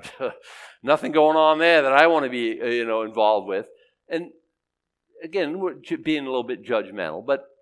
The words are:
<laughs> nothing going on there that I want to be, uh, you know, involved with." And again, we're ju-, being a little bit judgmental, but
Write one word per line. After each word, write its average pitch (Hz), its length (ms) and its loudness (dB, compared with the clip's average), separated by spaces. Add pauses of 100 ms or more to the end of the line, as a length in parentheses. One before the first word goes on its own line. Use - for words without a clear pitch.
(180)
<laughs> - 640 -12
nothing 151 300 0
going 156 240 4
on 156 220 4
there 165 240 4
that 135 100 0
I 147 140 8
want 160 180 2
to 127 60 -4
be, 117 280 -4
uh, - 60 -8
you 120 220 -2
know, 110 160 -2
involved 107 440 0
with." 101 200 -6 (420)
And 165 220 -8 (920)
again, 165 380 -6
we're 180 140 -4
ju-, 151 240 -8
being 156 240 -2
a 135 80 -8
little 127 140 -2
bit 120 200 -10
judgmental, 95 600 -6
but 139 200 -2 (180)